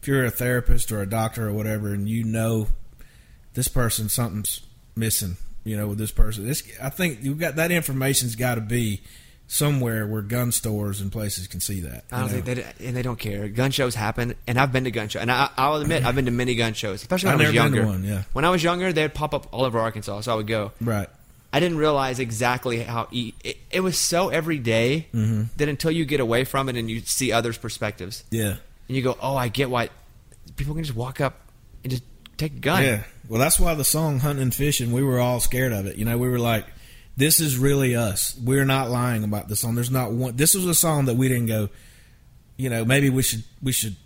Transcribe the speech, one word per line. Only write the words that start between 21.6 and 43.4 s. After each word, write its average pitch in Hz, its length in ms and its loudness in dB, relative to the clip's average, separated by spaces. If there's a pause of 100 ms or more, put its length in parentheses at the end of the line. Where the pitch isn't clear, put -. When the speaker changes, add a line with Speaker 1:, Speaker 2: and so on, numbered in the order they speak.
Speaker 2:
realize 139 420 2
exactly 120 640 0
how 117 300 -6
e-, 117 220 -6 (100)
it, 123 140 -8 (120)
it 175 120 -2
was 185 160 0
so 170 320 0
every 160 280 0
day 120 560 2
Speaker 1:
Mm-hmm. 110 300 2 (140)
Speaker 2:
that 147 120 2
until 151 220 0
you 165 140 0
get 143 140 0
away 120 260 2
from 135 220 -2
it 127 80 -4
and 113 140 -4
you 113 120 -6
see - 300 -2
others' 117 280 0
perspectives, 104 720 -8
Speaker 1:
Yeah. 110 240 -2 (320)
Speaker 2:
and 131 100 -2
you 131 60 -2
go, 127 180 0
"Oh, 135 140 -2
I 123 140 0
get 131 200 -2
why 120 200 -2 (680)
people 143 180 -6
can 160 100 -4
just 139 120 -6
walk 127 260 -6
up 131 180 -2 (440)
and 135 80 -6
just 123 100 -2 (360)
take 151 160 -4
a 123 60 -12
gun." 151 220 2
Speaker 1:
Yeah. 117 220 2 (260)
Well, 110 100 -2
that's 147 200 4
why 165 160 6
the 143 80 -2
song 151 360 2
"Hunting 139 220 0
and 127 140 0
Fishing." 135 360 0
We 127 120 2
were 127 160 2
all 123 200 2
scared 127 340 2
of 98 120 -2
it. 98 120 -6
You 107 80 -2
know, 117 120 0
we 123 100 2
were 123 120 0
like, 117 260 0 (500)
"This 151 240 4
is 147 200 0
really 135 360 4
us. 117 480 -2
We're 135 220 4
not 135 240 2
lying 123 340 0
about 104 240 -2
this 104 120 -4
song." 117 160 -2
There's 120 160 -2
not 127 200 0
one, 120 240 -2
this 151 200 4
was 185 100 -2
a 175 80 2
song 151 320 4
that 127 120 2
we 131 100 4
didn't 123 180 2
go, 110 240 0 (880)
you 131 140 -2
know, 113 120 0
"Maybe 135 280 4
we 131 100 2
should, 113 220 -2 (180)